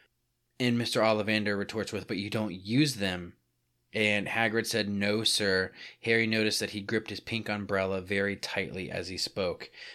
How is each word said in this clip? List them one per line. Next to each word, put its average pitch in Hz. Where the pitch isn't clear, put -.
And 120
Mister 117
Ollivander 107
retorts 101
with, 95
"But 101
you 101
don't 107
use 113
them." 90
And 104
Hagrid 113
said, 104
"No, 104
sir." 95
Harry 113
noticed 110
that 104
he 104
gripped 110
his 101
pink 113
umbrella 98
very 98
tightly -
as 90
he 92
spoke. -